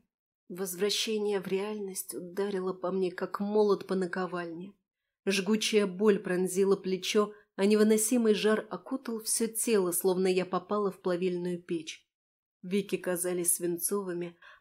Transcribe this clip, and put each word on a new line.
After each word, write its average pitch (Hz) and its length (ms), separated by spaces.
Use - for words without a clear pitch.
Возвращение 196 920
в 185 60
реальность 190 680
ударило 185 600
по 185 180
мне, 190 200
как - 280
молот 208 480
по 190 80
наковальне. 175 800
Жгучая 202 640
боль 196 320
пронзила 185 560
плечо, 190 580
а 196 100
невыносимый 214 720
жар 214 340
окутал 233 540
все - 240
тело, 208 440
словно 185 360
я 185 180
попала 190 460
в - 100
плавильную 180 580
печь. - 480
Веки 196 360
казались 180 580
свинцовыми, 175 840